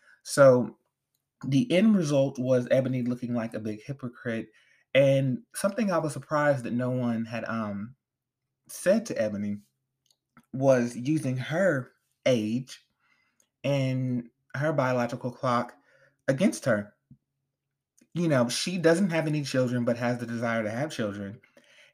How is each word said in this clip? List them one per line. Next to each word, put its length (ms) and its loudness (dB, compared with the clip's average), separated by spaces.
So 560 6
the 260 0
end 240 6
result 440 0
was 320 0
Ebony 320 2
looking 320 -4
like 180 -4
a 80 -10
big 240 -8
hypocrite. 640 -8
And 480 4
something 380 -2
I 60 0
was 160 -2
surprised 500 0
that 80 -6
no 160 -2
one 380 -2
had, 180 -8
um, 520 -6
said 360 0
to 160 -4
Ebony 360 -4
was 420 2
using 400 -2
her 540 -2
age 580 -2
and 680 -2
her 180 -2
biological 580 -2
clock 440 -2
against 360 0
her. 300 0
You 120 -2
know, 220 2
she 300 -4
doesn't 320 4
have 180 0
any 140 -2
children, 420 -2
but 140 0
has 200 -2
the 80 -8
desire 380 -4
to 60 -4
have 200 -6
children. 480 -8